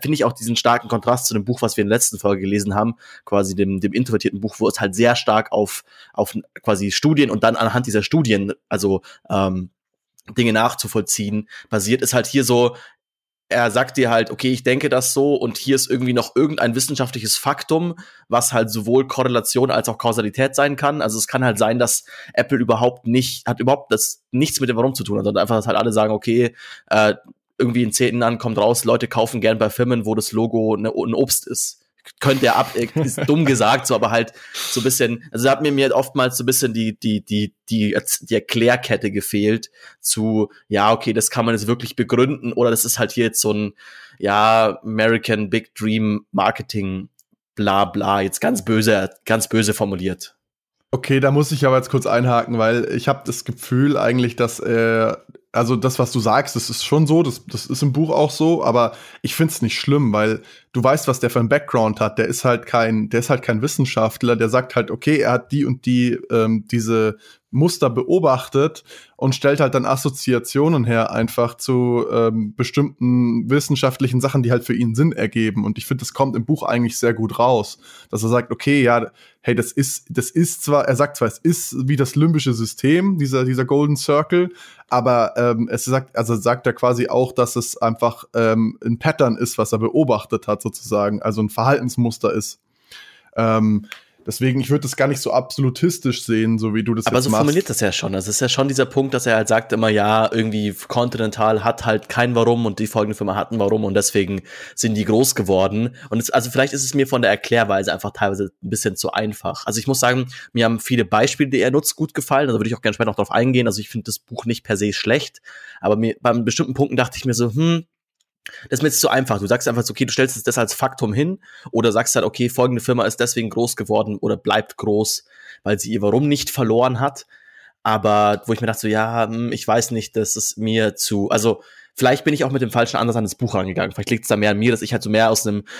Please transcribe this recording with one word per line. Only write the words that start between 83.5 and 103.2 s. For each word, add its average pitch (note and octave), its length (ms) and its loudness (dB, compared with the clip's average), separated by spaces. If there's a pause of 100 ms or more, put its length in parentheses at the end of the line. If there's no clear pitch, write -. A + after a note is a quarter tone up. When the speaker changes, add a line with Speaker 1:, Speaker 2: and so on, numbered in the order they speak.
Speaker 2:
Golden C#3+ 300 2
Circle, D#3 520 2 (400)
aber, A#2+ 480 2
ähm, A#2 340 0
es - 140 -4
sagt, C3 320 -2
also A#2 200 0
sagt A#2 300 -2
er B2 60 2
quasi B2 360 0
auch, B2 240 0
dass A#2+ 240 0
es - 200 -4
einfach, A2+ 480 -2 (100)
ähm, A2+ 480 2
ein A#2 160 -2
Pattern C#3 380 0
ist, - 220 -4
was G#2+ 140 -2
er A2 60 2
beobachtet A#2 720 0
hat G#2 140 -2
sozusagen, G#2 580 -2
also A2 220 -2
ein G#2 80 0
Verhaltensmuster A#2+ 840 0
ist. - 280 -6 (760)
Ähm, A2 500 2 (380)
deswegen, B2+ 360 0
ich C3 100 -2
würd D3 140 0
das C3 100 -6
gar C#3 140 2
nicht C#3 120 -2
so - 120 -4
absolutistisch C3 920 -2
sehen, A2+ 340 0
so G#2+ 160 -2
wie A2 100 -2
du A2+ 100 0
das A2 120 -4
Speaker 1:
Aber A#2 100 2
Speaker 2:
jetzt B2+ 80 2
Speaker 1:
so A2 60 0
Speaker 2:
machst. A2 100 4
Speaker 1:
formuliert D3 280 2
das - 120 -4
ja G#2 100 2
schon. F#2+ 220 -4
Das F#2+ 160 -4
ist G#2+ 120 -2
ja B2+ 80 0
schon C3+ 200 0
dieser C3+ 180 2
Punkt, C3+ 280 -2
dass B2 120 -2
er A#2 80 4
halt A2 140 2
sagt A2+ 240 0
immer, A2 160 2
"Ja, G#2+ 420 4
irgendwie G#2+ 420 -2 (140)
Continental A2 800 0
hat A#2 200 -2
halt A2 240 0
kein B2 280 0
Warum A#2 300 2
und G2+ 120 -4
die A2 80 -2
folgende G#2+ 300 -2
Firma G2 180 -2